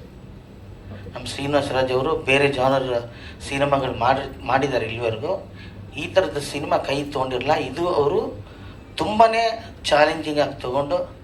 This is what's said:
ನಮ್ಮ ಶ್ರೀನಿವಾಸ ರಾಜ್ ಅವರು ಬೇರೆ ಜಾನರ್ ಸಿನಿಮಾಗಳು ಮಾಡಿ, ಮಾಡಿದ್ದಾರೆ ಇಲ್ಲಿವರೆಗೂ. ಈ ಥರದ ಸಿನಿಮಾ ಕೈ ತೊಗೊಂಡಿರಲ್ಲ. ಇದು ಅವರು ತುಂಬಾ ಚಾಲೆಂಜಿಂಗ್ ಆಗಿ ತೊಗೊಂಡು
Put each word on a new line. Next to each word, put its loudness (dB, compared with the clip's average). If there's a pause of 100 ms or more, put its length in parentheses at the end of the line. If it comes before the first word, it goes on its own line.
(1120)
ನಮ್ಮ -10
ಶ್ರೀನಿವಾಸ 2
ರಾಜ್ 2
ಅವರು 2
ಬೇರೆ 4
ಜಾನರ್ 2 (300)
ಸಿನಿಮಾಗಳು 0
ಮಾಡಿ, 0
ಮಾಡಿದ್ದಾರೆ 2
ಇಲ್ಲಿವರೆಗೂ. -4 (440)
ಈ -6
ಥರದ 2
ಸಿನಿಮಾ -2
ಕೈ -2
ತೊಗೊಂಡಿರಲ್ಲ. 0
ಇದು 0
ಅವರು 0 (500)
ತುಂಬಾ 4 (580)
ಚಾಲೆಂಜಿಂಗ್ 4
ಆಗಿ 0
ತೊಗೊಂಡು -2 (280)